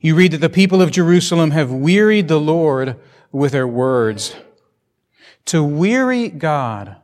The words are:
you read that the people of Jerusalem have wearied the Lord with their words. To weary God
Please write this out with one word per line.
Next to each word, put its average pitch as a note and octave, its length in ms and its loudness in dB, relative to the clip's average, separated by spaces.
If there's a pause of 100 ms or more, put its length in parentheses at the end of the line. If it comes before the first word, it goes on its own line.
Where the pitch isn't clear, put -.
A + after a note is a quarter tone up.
you D#3+ 140 0
read F3+ 180 4
that D#3+ 60 -6
the D#3 100 0
people F#3+ 340 2
of E3 80 2
Jerusalem E3+ 600 2
have D3 180 0
wearied F#3+ 580 2
the D#3 120 2
Lord D3 560 0 (340)
with C#3 220 -2
their C3 140 -2
words. A#2+ 680 -2 (1120)
To D#3+ 160 0
weary A#3 680 -2
God B2+ 760 -6